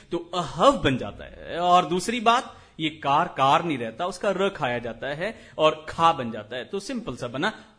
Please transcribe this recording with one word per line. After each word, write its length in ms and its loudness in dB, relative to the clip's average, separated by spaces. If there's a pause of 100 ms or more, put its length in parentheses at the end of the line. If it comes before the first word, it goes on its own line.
(120)
तो 60 -2
अहव 640 2
बन 160 2
जाता 260 -10
है। 340 -12
और 260 6
दूसरी 360 -2
बात, 360 2 (240)
ये 100 -2
कार 380 2
कार 360 4
नहीं 140 -2
रहता, 280 -6
उसका 240 -2
र 180 0
खाया 300 -2
जाता 280 -8
है 320 -6 (200)
और 300 2
खा 240 4
बन 180 -4
जाता 260 -10
है, 80 -6
तो 160 -8
सिंपल 360 -8
सा 120 -8
बना 200 -4 (300)